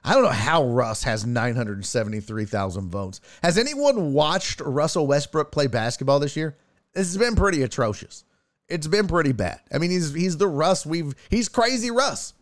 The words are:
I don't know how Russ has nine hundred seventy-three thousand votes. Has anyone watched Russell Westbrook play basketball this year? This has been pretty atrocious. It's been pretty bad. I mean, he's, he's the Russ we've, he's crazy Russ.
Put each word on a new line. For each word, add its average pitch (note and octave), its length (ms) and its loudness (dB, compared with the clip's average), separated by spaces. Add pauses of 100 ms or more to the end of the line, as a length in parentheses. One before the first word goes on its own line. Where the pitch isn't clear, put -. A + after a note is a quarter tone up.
I F3+ 100 0
don't C4 100 6
know G3+ 60 4
how C#3 360 2
Russ A#2 380 0
has A2 220 0
nine A#2+ 300 0
hundred G#2 300 -4
seventy-three G#2+ 600 -4
thousand G2 440 -4
votes. G2 320 -8 (220)
Has E3+ 140 2
anyone C4 560 2
watched D3+ 480 0
Russell D3 440 0
Westbrook D3 460 0
play D3 160 0
basketball B2+ 520 0
this C#3+ 160 -2
year? D#3 220 -6 (360)
This F#3+ 140 -2
has F3 100 -4
been A#3 180 2
pretty F3+ 260 4
atrocious. - 640 -4 (440)
It's D#3 200 -6
been G3+ 200 2
pretty D#3+ 240 2
bad. G#2 280 -2 (120)
I - 60 -2
mean, E3+ 140 0
he's, F3 200 -2
he's E3+ 260 -2
the G3 100 2
Russ E3 380 2
we've, D3+ 280 -4 (160)
he's A3 200 0
crazy A#3+ 420 0
Russ. A#3+ 500 -2